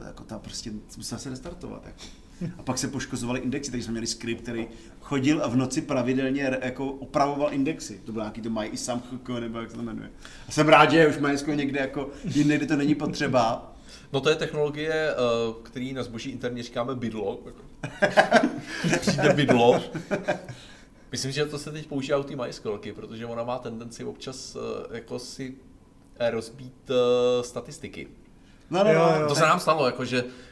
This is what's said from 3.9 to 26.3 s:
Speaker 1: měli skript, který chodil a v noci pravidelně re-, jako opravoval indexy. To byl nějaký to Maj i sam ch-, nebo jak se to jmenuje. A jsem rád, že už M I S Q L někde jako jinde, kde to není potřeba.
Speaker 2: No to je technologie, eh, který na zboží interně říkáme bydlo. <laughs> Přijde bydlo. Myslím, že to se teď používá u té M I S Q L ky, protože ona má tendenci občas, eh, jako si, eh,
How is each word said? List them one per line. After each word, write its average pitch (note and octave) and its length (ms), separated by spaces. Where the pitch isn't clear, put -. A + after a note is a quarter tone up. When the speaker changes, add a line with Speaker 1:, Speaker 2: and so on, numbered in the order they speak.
Speaker 1:
měli A2+ 140
skript, A2+ 360
který A#2 240
chodil C#3+ 440
a C#3 40
v A#2 80
noci C3 260
pravidelně C3 680
re-, B2+ 120
jako B2+ 240
opravoval C#3+ 680
indexy. C3+ 500
To A2 80
byl A2 100
nějaký G#2+ 180
to A2+ 100
Maj A2 220
i B2+ 40
sam B2 240
ch-, A#2+ 400
nebo A2+ 200
jak A2+ 100
se A#2 60
to A#2+ 60
jmenuje. A2 280
A - 40
jsem D3+ 160
rád, D#3 220
že D#3+ 180
už C3+ 80
M C#3 100
I C#3+ 120
S - 40
Q D#3 100
L C#3+ 40
někde C#3 240
jako C3+ 300
jinde, D3 320
kde C#3+ 100
to D3+ 100
není C#3+ 180
potřeba. B2+ 760
Speaker 2:
No C3+ 80
to C#3+ 100
je D#3 60
technologie, D3+ 760
eh, - 40
který B2+ 300
na C3 100
zboží A2 280
interně B2 320
říkáme B2 320
bydlo. A2 460
<laughs> - 800
Přijde D3+ 320
bydlo. B2+ 480
Myslím, C3 200
že D3 140
to D3 120
se D3+ 140
teď D3+ 140
používá C#3 320
u C#3 40
té C#3 120
M C3+ 60
I A#2 120
S - 60
Q - 100
L G#2 100
ky, G#2 140
protože A2 340
ona A#2 180
má D3+ 140
tendenci A#2 460
občas, - 520
eh, A2+ 400
jako B2 220
si, C3 360
eh, D3 120